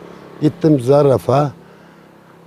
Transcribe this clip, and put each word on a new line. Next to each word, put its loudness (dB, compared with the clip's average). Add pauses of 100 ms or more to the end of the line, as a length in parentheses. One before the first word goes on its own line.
(400)
Gittim 0
zarafa. 0 (960)